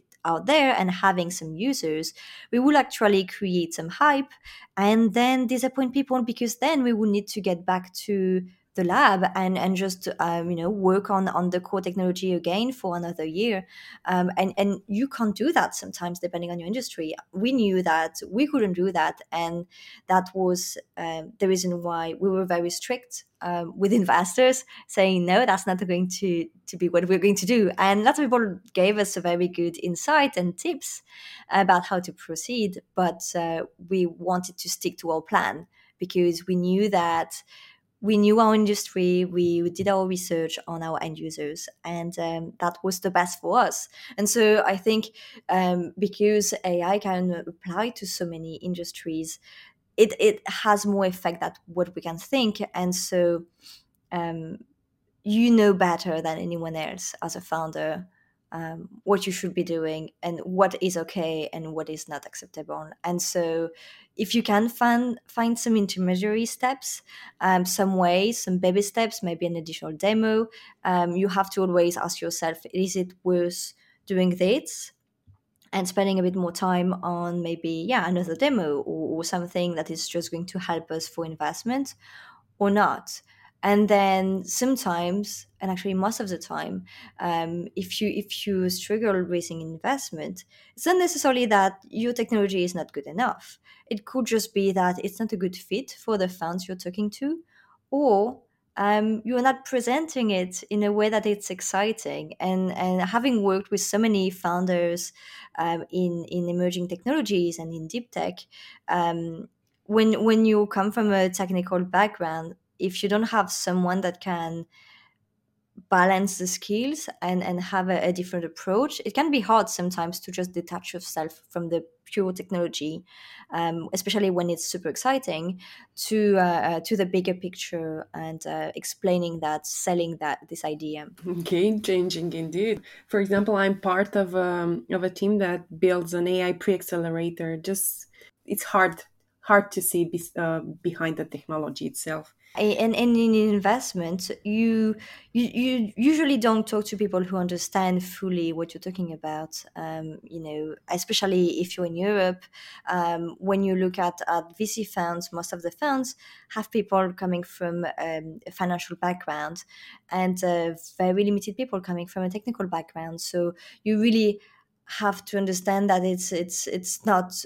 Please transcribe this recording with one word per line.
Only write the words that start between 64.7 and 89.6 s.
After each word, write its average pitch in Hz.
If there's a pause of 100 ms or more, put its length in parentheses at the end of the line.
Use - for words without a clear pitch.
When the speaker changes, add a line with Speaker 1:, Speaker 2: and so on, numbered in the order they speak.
Speaker 1:
find 233
some 226
intermediary 196
steps, - (380)
um, 180
some 190
ways, 185
some 185
baby 185
steps, 220
maybe 170
an 170
additional 160
demo, 220 (380)
um, 175
you 190
have 190
to 196
always 175
ask -
yourself, 165 (140)
is 185
it 180 (120)
worth 180 (320)
doing 185
this 208 (800)
and 190
spending 196
a -
bit 180
more 175
time 180 (100)
on 175
maybe, 165
yeah, 220
another 175
demo 185
or, 160
or 165
something 175
that 160
is 165
just 170
going 175
to 185
help 165
us 160
for 165
investment 165 (640)
or 202
not? 196 (440)
And 202
then 190
sometimes, 202 (120)
and 190
actually 185
most 196
of 214
the 180
time, 175 (340)
um, 170
if 185
you, 208
if -
you 185
struggle 208
raising 175